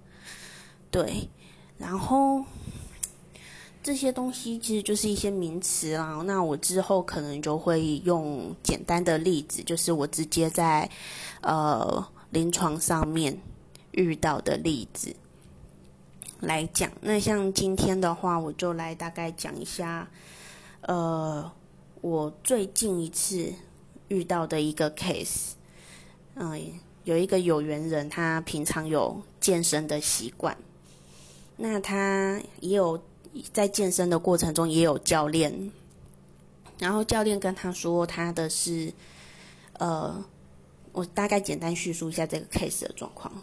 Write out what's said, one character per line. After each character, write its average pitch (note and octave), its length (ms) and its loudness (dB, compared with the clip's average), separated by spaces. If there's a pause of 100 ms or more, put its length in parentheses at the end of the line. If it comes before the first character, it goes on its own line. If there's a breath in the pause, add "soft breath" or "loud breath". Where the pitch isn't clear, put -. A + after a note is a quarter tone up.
(920 loud breath)
对， - 360 0 (500 loud breath)
然 F3 200 -6
后 C4+ 460 4 (1400 loud breath)
这 D4 140 -2
些 C4 160 2
东 B3+ 200 -4
西 A#3 280 -6
其 A3 160 -2
实 G#3 80 0
就 G#3 100 0
是 G#3+ 140 0
一 G#3 80 2
些 G3+ 160 0
名 F3 300 -2
词 D#3+ 340 -2
啦， D#3 300 -4
那 F#3+ 180 2
我 D3+ 140 2
之 F#3 240 0
后 F#3+ 200 4
可 F3+ 200 -4
能 D3 200 -4
就 D3+ 160 0
会 D#3+ 460 2
用 D3+ 580 0
简 - 220 0
单 E3+ 180 2
的 E3+ 160 4
例 D#3+ 260 2
子， - 200 -8
就 E3+ 140 -2
是 E3+ 160 2
我 D3 120 2
直 D#3 200 -2
接 D#3+ 240 2
在， D#3+ 380 4 (540 loud breath)
呃， D3+ 640 2 (240 loud breath)
临 E3 220 2
床 E3 280 0
上 D#3+ 280 2
面 D#3 320 0 (520)
遇 E3+ 240 2
到 D3+ 260 2
的 C#3+ 160 2
例 D3 360 0
子 - 220 -8 (1200)
来 D#3+ 320 0
讲。 - 200 0 (100)
那 G#3 180 2
像 G3+ 320 2
今 F#3+ 240 0
天 F#3+ 240 2
的 F3 140 2
话， E3+ 260 0
我 D#3+ 140 -4
就 F3 200 -2
来 E3 200 -6
大 E3+ 160 -8
概 E3 220 -6
讲 - 280 -8
一 - 60 -8
下， E3+ 420 -6 (760 loud breath)
呃， E3 680 -2 (500)
我 D#3 300 0 (120)
最 A3 240 2
近 G3 320 0
一 E3 100 -2
次 F3 420 -2 (580)
遇 F#3+ 140 2
到 E3+ 220 0
的 D#3 160 0
一 D3+ 100 2
个 D3+ 220 0
case。 - 600 -4 (840 loud breath)
嗯， D#3+ 440 -8 (240)
有 E3 140 4
一 F3+ 80 6
个 F#3+ 140 4
有 E3 220 4
缘 D3+ 280 -2
人， D3 180 0
他 E3 340 0
平 D#3 220 -4
常 D#3 240 -2
有 D3 320 2 (200)
健 E3+ 240 4
身 D#3 240 0
的 D3+ 120 -2
习 A#2+ 380 -2
惯， - 180 -2 (1040 loud breath)
那 A3 220 -2
他 G3 600 0 (200)
也 F#3 160 0
有 E3+ 260 4 (520)
在 G#3 120 6
健 G3+ 240 2
身 F3+ 200 2
的 E3 100 4
过 F3 180 4
程 E3 160 2
中 E3 140 2
也 D#3+ 140 4
有 D#3 180 6
教 D#3 280 2
练， E3 440 0 (1080)
然 F3+ 120 0
后 G#3+ 120 2
教 A3 200 2
练 G#3 160 2
跟 F#3+ 160 0
他 F3+ 160 -4
说 E3+ 340 0
他 E3+ 260 -4
的 E3 180 -2
是， E3 420 -2 (840 loud breath)
呃， E3 520 -2 (640)
我 F3+ 140 -4
大 G3+ 220 0
概 G3+ 120 4
简 E3+ 180 -2
单 E3 160 -2
叙 E3+ 200 -4
述 E3 160 -4
一 - 20 -6
下 D#3+ 140 0
这 D#3+ 120 -4
个 D#3 100 -6
case - 340 -2
的 - 120 -8
状 - 200 -12
况。 - 180 -12 (120)